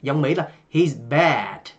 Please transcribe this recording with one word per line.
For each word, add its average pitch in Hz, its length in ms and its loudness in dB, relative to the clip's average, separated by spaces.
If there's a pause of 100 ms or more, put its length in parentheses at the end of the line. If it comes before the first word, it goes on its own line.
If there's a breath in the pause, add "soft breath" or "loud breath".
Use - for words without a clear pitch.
Giọng 143 200 0
Mỹ 139 120 2
là 175 140 -4 (240 loud breath)
he's 135 360 0
bad. 160 520 0 (180)